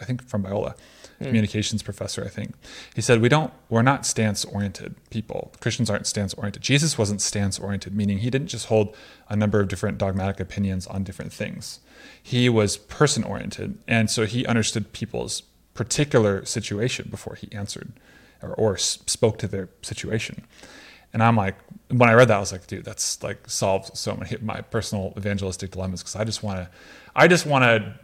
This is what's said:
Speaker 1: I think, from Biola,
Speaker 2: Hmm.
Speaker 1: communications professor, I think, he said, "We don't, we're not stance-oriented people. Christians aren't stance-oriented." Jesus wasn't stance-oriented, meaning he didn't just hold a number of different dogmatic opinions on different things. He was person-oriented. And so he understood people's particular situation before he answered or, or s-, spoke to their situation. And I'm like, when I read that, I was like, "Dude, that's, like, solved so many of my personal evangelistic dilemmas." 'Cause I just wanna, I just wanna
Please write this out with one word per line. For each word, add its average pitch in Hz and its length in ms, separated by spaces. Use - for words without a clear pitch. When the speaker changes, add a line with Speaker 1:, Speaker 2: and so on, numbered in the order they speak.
Speaker 1:
I - 40
think, 123 220
from 101 160
Biola, 98 300
Speaker 2:
Hmm. - 60
Speaker 1:
communications 107 580
professor, - 420
I - 40
think, - 260
he 117 60
said, 113 200
"We 123 80
don't, 151 240
we're 113 140
not 135 240
stance-oriented 101 880
people. - 500
Christians 113 280
aren't 104 180
stance-oriented." 101 560
Jesus 143 340
wasn't 104 240
stance-oriented, 98 760
meaning 101 240
he 120 120
didn't 135 160
just 117 200
hold 107 280
a 107 60
number 104 240
of 98 80
different 101 320
dogmatic 98 400
opinions 95 480
on 98 160
different 92 280
things. - 480
He 123 260
was 107 280
person-oriented. - 1000
And 110 220
so 110 160
he 120 220
understood 113 460
people's - 500
particular 113 720
situation 104 640
before - 240
he - 180
answered 104 400
or, - 120
or 107 220
s-, - 320
spoke - 320
to 107 80
their 95 220
situation. - 640
And 113 100
I'm 117 140
like, 98 180
when 120 220
I 110 40
read 123 140
that, 107 80
I 98 40
was 98 120
like, 92 160
"Dude, 101 160
that's, - 400
like, - 260
solved - 460
so - 220
many 92 180
of - 80
my 107 160
personal 101 580
evangelistic 98 540
dilemmas." 92 320
'Cause - 140
I 110 80
just 110 180
wanna, 92 260
I 160 140
just 175 160
wanna 120 580